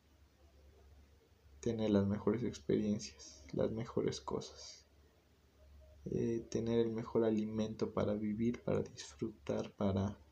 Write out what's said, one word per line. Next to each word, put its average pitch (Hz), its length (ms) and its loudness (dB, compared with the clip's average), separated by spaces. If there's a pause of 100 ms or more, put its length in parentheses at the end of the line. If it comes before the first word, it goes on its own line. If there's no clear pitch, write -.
(1600)
tener 110 300 0
las 101 160 6
mejores 104 360 0
experiencias, - 1080 -2
las - 180 2
mejores 110 500 -2
cosas, - 640 -8 (1200)
eh, 117 440 0
tener 117 280 2
el 117 120 6
mejor 113 340 0
alimento 110 680 0
para 104 220 2
vivir, 110 480 0
para 104 180 0
disfrutar, - 960 -6
para 98 440 0 (140)